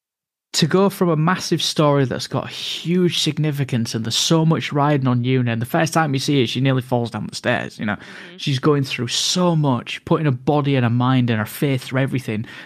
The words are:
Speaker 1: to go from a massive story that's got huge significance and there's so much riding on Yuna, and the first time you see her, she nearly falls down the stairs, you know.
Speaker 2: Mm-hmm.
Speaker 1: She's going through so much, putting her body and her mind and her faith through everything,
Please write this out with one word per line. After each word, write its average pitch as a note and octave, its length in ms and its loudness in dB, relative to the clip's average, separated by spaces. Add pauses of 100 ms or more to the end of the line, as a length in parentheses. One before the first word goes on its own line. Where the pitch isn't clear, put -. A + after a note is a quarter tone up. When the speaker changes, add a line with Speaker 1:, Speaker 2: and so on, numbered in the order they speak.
(540)
Speaker 1:
to - 140 2
go F#3+ 220 4
from F#3+ 180 0
a E3 80 2
massive D#3+ 460 0
story C#3+ 420 2
that's B2+ 240 -4
got - 220 -4
huge F3 720 -2
significance C#3+ 760 -2
and A2+ 80 -4
there's A2+ 140 -2
so D#3+ 280 2
much - 280 0
riding C#3+ 340 2
on B2 160 2
Yuna, B2 300 2
and A2+ 80 -2
the A#2+ 40 -4
first E3 280 0
time D#3 200 2
you C3+ 60 0
see C#3 220 2
her, A2+ 60 2
she B2+ 120 -4
nearly C3 220 2
falls A#2+ 300 -2
down G#2+ 160 -6
the - 80 -12
stairs, - 440 -2
you - 60 -6
know. G#2 100 0
Speaker 2:
Mm-hmm. - 420 -16
Speaker 1:
She's C#3 220 -2
going D3 240 2
through B2+ 240 -6
so F3 480 0
much, C#3 480 -2
putting D#3+ 220 0
her D3 60 2
body C#3+ 440 0
and B2+ 80 2
her A#2 60 4
mind B2 400 2
and A2+ 100 2
her G#2 60 0
faith C#3 380 -2
through C3 180 -2
everything, A#2+ 440 -4 (200)